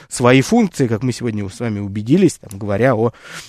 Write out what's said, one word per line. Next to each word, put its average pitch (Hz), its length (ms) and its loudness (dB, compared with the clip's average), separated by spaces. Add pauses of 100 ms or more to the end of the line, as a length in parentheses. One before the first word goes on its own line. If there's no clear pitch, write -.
свои 131 340 4
функции, 208 440 0
как 110 160 -2
мы 127 100 -2
сегодня 107 360 -6
с - 120 -14
вами 110 200 -6
убедились, 107 580 0
там, - 200 -16
говоря 107 360 0
о, 110 180 0 (360)